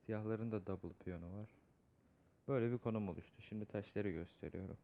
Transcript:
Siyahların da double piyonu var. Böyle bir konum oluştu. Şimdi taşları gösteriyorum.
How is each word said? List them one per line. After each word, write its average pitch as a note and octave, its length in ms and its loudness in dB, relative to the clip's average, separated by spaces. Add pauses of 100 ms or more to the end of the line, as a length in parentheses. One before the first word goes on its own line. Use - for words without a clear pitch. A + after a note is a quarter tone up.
Siyahların A2 460 2
da G2 140 0
double F2+ 280 -2 (100)
piyonu F2 340 -4
var. A2 100 -6 (1000)
Böyle A#2+ 240 6
bir A#2+ 60 2
konum A2 300 2
oluştu. - 400 -6
Şimdi G#2+ 180 -2
taşları G#2 440 0
gösteriyorum. F2 720 -4